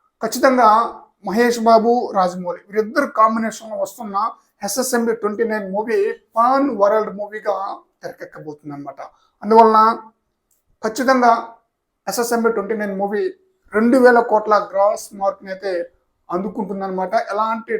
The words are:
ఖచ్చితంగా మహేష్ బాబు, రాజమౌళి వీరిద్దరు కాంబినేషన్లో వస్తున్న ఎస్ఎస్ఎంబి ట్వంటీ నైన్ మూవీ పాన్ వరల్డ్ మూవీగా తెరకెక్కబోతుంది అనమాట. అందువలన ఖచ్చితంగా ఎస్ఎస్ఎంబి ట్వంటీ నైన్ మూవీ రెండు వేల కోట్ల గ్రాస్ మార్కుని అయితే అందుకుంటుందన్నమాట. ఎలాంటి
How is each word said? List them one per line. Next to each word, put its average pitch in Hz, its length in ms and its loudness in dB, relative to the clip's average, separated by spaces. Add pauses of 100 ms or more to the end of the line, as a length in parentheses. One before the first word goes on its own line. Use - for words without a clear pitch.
(220)
ఖచ్చితంగా 254 460 2 (600)
మహేష్ 233 320 0 (100)
బాబు, 226 220 6 (260)
రాజమౌళి 180 500 -4
వీరిద్దరు 220 400 -2 (120)
కాంబినేషన్లో 220 640 -2
వస్తున్న 208 320 -10 (500)
ఎస్ఎస్ఎంబి 233 460 -2 (100)
ట్వంటీ 208 280 -2
నైన్ 214 240 -4
మూవీ 220 240 -2 (380)
పాన్ 269 320 2 (140)
వరల్డ్ 208 380 2
మూవీగా 208 360 -6 (460)
తెరకెక్కబోతుంది 156 760 -16
అనమాట. 139 240 -16 (420)
అందువలన 220 360 6 (1080)
ఖచ్చితంగా 247 460 2 (800)
ఎస్ఎస్ఎంబి 233 460 -2
ట్వంటీ 202 240 -4
నైన్ 202 200 -6
మూవీ 202 220 -4 (540)
రెండు 240 280 4
వేల 240 140 8 (120)
కోట్ల 214 240 2 (160)
గ్రాస్ 285 360 0 (140)
మార్కుని 196 340 -4
అయితే 190 180 -6 (640)
అందుకుంటుందన్నమాట. 190 800 -6 (180)
ఎలాంటి 220 480 -4